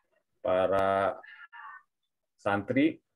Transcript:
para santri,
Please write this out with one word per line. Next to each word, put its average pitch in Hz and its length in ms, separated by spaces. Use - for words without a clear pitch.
para 95 800
santri, 110 640